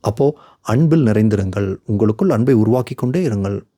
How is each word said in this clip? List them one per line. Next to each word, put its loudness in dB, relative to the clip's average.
அப்போ, -2
அன்பில் 2
நிறைந்திருங்கள். 0
உங்களுக்குள் 0
அன்பை 2
உருவாக்கி 0
கொண்டே -2
இருங்கள். -4